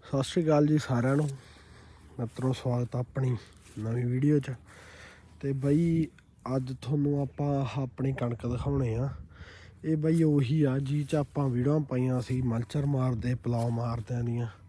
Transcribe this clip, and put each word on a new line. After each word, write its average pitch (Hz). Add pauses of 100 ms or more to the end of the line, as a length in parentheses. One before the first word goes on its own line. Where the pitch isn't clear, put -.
ਸਤਿ 135
ਸ਼੍ਰੀ 180
ਅਕਾਲ 151
ਜੀ 151
ਸਾਰਿਆਂ 123
ਨੂੰ। 147 (920)
ਮਿੱਤਰੋ, 120
ਸਵਾਗਤ 123
ਆ 123
ਆਪਣੀ 127 (440)
ਨਵੀਂ 117
ਵੀਡੀਓ 135
'ਚ। 139 (920)
ਤੇ 139
ਬਈ, 156 (480)
ਅੱਜ 131 (100)
ਤੁਹਾਨੂੰ 143
ਆਪਾਂ 143 (100)
ਆਹ 131
ਆਪਣੀ 131
ਕਣਕ 120
ਦਿਖਾਉਣੇ 123
ਆ। 123 (760)
ਇਹ 156
ਬਈ 160
ਉਹੀ 147
ਆ 135
ਜਿਹ 143
'ਚ 147
ਆਪਾਂ 143
ਵੀਡੀਓ 127 (100)
ਪਾਈਆਂ 127
ਸੀ 127
ਮਲਚਰ 120
ਮਾਰਦੇ, 127
ਪਲਾਓ 120
ਮਾਰਦਿਆਂ 117
ਦੀਆਂ 120 (220)